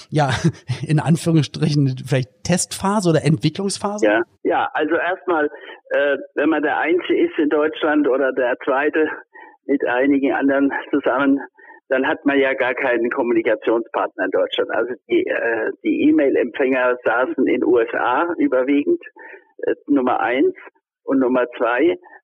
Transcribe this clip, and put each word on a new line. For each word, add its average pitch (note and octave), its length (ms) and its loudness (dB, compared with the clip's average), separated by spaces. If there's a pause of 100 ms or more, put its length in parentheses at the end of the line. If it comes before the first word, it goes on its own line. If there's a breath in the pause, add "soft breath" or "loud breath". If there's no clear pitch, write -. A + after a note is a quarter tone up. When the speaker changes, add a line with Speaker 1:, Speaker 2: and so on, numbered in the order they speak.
(100)
Speaker 1:
ja, C#3+ 200 0 (280)
<laughs> - 280 -8
in D#3 140 2
Anführungsstrichen D3 960 0 (100)
vielleicht - 380 -4
Testphase F#3 640 0
oder C#3 140 2
Entwicklungsphase? G3 840 -2
Speaker 2:
Ja, A3 160 2 (220)
ja, - 300 0
also D3+ 200 -2
erstmal, E3 520 -2 (440 loud breath)
äh, C#3 260 0 (180)
wenn D3 140 0
man D3+ 140 0
der D3 160 0
Einzige E3 420 0
ist E3+ 180 0
in D3+ 100 2
Deutschland D3+ 600 0
oder C3 240 2
der B2+ 320 -2
Zweite D3+ 440 0 (580 loud breath)
mit C#3 180 -2
einigen C3+ 480 2
anderen C3+ 380 2 (200)
zusammen, C#3 500 0 (480 loud breath)
dann C3 180 0
hat - 180 -4
man C#3 140 2
ja C3+ 160 2
gar B2+ 200 0
keinen A#2+ 360 0
Kommunikationspartner A2+ 1120 0
in F#2+ 80 -2
Deutschland. G2 400 0
Also A#2+ 200 -2 (160)
die, A#2 180 2
äh, - 440 -2 (140)
die A2+ 240 2
E-Mail-Empfänger C3 960 2
saßen A#2+ 420 0
in - 180 0
U A#2+ 140 4
S A2+ 160 2
A C#3+ 440 -2
überwiegend, C#3+ 640 0 (580 loud breath)
äh, - 160 -4 (120)
Nummer B2+ 340 2
eins. B2 340 0 (500)
Und C3+ 160 0
Nummer B2 260 2 (100)
zwei, C3 400 0 (280 loud breath)